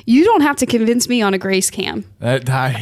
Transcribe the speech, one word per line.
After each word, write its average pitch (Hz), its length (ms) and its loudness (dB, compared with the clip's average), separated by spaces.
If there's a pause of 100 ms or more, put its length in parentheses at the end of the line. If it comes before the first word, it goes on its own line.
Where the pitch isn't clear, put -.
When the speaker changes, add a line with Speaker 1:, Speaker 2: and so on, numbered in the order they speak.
Speaker 1:
you 262 200 4
don't 427 160 4
have 285 160 0
to 254 80 0
convince 233 420 0
me 240 140 0
on 202 120 0
a 190 40 0
Grace 190 320 -2
cam. - 340 -8 (160)
Speaker 2:
That, 127 300 -2
I, 127 320 -2